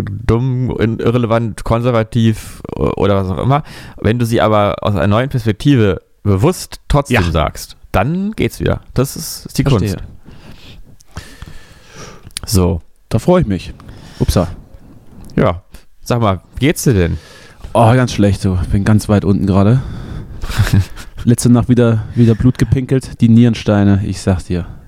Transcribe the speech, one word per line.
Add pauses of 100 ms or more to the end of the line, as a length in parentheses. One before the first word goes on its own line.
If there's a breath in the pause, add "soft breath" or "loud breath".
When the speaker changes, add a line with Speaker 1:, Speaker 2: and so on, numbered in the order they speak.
Speaker 1:
dumm,
in-,
irrelevant,
konservativ (140)
o-,
oder
was
auch
immer. (380 loud breath)
Wenn
du
sie
aber
aus
einer
neuen
Perspektive (240)
bewusst
trotzdem
Speaker 2:
Ja.
Speaker 1:
sagst, (160)
dann
geht's
wieder. (140)
Das
ist,
ist
die
Speaker 2:
Verstehe.
Speaker 1:
Kunst. (2500 loud breath)
So. (280)
Speaker 2:
Da
freue
ich
mich. (460 loud breath)
Upsa. (880)
Speaker 1:
Ja. (400 soft breath)
Sag
mal, (160)
wie
geht's
dir
denn? (540 loud breath)
Speaker 2:
Oh,
ganz
schlecht,
du. (140)
Bin
ganz
weit
unten
gerade. (760 loud breath)
Speaker 1:
<laughs>
Speaker 2:
Letzte
Nacht
wieder, (100)
wieder
Blut
gepinkelt.
Die
Nierensteine,
ich
sag's
dir, (220)